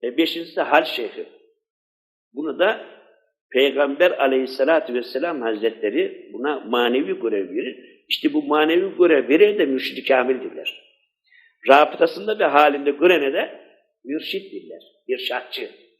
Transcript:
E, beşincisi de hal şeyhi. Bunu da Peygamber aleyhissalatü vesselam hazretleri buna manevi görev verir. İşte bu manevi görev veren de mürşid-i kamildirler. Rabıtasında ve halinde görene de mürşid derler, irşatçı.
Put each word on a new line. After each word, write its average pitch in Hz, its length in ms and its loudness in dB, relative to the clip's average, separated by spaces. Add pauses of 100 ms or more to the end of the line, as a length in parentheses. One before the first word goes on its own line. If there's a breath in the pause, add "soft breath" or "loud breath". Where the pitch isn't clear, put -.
E, 123 140 -6
beşincisi 165 400 -2
de 185 40 -2
hal 147 240 4
şeyhi. 113 420 -8 (1040)
Bunu 143 260 -6
da 202 280 0 (640)
Peygamber 139 580 4
aleyhissalatü 135 840 0
vesselam 135 480 -6
hazretleri 113 880 -4
buna 139 280 -6
manevi 123 600 -2
görev 104 300 -4
verir. - 580 -10
İşte - 240 -2
bu 151 100 0
manevi 160 560 0
görev 156 300 4
veren 202 300 4
de 165 80 2
mürşid-i 131 380 -4
kamildirler. 127 800 -2 (840 soft breath)
Rabıtasında 165 680 4
ve 196 60 0
halinde 143 460 4
görene 147 420 0
de 196 280 -6 (440)
mürşid 160 480 -8
derler, - 300 -16 (260)
irşatçı. 127 600 -8 (300)